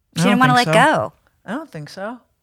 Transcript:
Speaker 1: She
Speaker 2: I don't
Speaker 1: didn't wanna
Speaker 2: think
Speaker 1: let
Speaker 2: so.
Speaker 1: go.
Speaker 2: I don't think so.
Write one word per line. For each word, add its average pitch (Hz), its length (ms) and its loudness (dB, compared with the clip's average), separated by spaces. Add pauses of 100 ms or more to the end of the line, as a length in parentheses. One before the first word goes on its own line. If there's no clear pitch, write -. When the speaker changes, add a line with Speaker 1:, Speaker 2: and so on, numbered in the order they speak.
(160)
Speaker 1:
She 165 60 -2
Speaker 2:
I - 20 2
don't 196 80 2
Speaker 1:
didn't 247 80 2
wanna 254 160 4
Speaker 2:
think 240 120 2
Speaker 1:
let 156 60 0 (120)
Speaker 2:
so. 311 60 2
Speaker 1:
go. 117 200 -4 (320)
Speaker 2:
I - 80 -12
don't 302 180 -10
think 151 200 -16
so. 220 300 -14 (220)